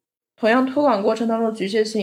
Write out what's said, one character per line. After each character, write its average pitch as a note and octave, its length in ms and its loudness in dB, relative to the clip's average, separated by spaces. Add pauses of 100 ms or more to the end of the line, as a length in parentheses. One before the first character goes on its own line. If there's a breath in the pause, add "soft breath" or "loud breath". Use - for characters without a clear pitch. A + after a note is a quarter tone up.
(380)
同 A3 120 0
样 B3+ 160 4
推 C4 100 -4
广 B3+ 280 2
过 A3 100 2
程 A3+ 140 -4
当 A3+ 120 -2
中 A3+ 100 0
的 A3 40 -4
局 G3 140 -6
限 G#3+ 180 0
性， A3 180 -4